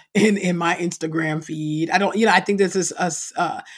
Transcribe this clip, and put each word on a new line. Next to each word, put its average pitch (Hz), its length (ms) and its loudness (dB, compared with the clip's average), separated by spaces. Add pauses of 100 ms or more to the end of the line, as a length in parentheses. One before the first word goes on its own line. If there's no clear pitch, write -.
<laughs> - 100 -12
in, 202 220 6
in 185 200 0
my 170 180 2
Instagram 160 680 -4
feed. 156 480 -4
I 185 80 4
don't, 202 180 0
you 220 80 4
know, 208 80 6
I 185 60 6
think 196 180 0
this 190 180 2
is 185 180 -2
a - 100 -4
s-, - 340 -6
uh, 165 240 -2 (160)